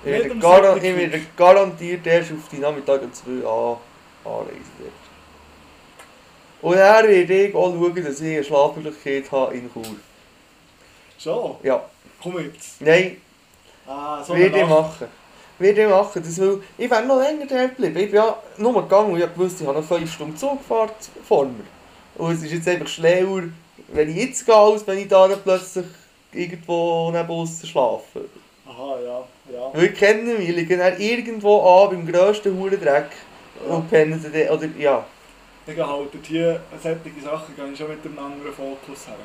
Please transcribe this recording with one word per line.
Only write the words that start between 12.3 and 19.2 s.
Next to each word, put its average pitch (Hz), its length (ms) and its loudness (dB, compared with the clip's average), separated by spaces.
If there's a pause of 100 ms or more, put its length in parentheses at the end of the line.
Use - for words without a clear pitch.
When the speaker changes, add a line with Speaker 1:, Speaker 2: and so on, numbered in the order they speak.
Speaker 2:
jetzt. - 420 -16
Speaker 1:
Nein. 180 360 2 (680)
Speaker 2:
Ah, 147 360 -10
so 170 120 -6
Speaker 1:
Werde 185 200 4
Speaker 2:
eine 196 80 4
Speaker 1:
ich 165 60 0
Speaker 2:
Nacht. 156 320 2
Speaker 1:
machen. 117 60 -12 (500)
Werde 202 260 2
ich 214 60 4
machen. 196 340 2
Das 165 140 -10
will, 196 240 0 (160)
ich 240 140 -6
wäre 226 140 0
noch 262 140 2
länger 285 280 -2
dort 254 280 -2
geblieben. 175 220 -4
Ich 196 140 0
bin 196 40 -4
ja 220 220 2 (200)
nur 233 160 0 (100)
gegangen 190 300 2
und 170 80 -2